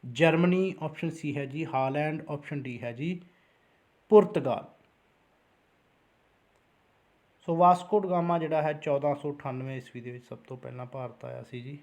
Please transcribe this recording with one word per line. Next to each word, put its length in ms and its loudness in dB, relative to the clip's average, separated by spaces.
ਜਰਮਨੀ, 760 2
ਆਪਸ਼ਨ 320 -6
ਸੀ 240 -8
ਹੈ 100 -6
ਜੀ 200 -8
ਹਾਲੈਂਡ, 640 -2
ਆਪਸ਼ਨ 340 -8
D 200 -10
ਹੈ 100 -8
ਜੀ 280 -6
ਪੁਰਤਗਾਲ। 580 6
ਸੋ 80 0
ਵਾਸਕੋ 440 6
ਡਗਾਮਾ 380 2
ਜਿਹੜਾ 240 2
ਹੈ 120 2
ਚੌਦਾਂ 400 0
ਸੌ 180 -4
ਅਠਾਨਵੇਂ 440 -6
ਈਸਵੀ 240 -12
ਦੇ 100 -12
ਵਿੱਚ 160 -14
ਸਭ 120 -14
ਤੋਂ 180 -14
ਪਹਿਲਾਂ 320 -12
ਭਾਰਤ 360 -10
ਆਇਆ 180 -10
ਸੀ 180 -12
ਜੀ। 220 -14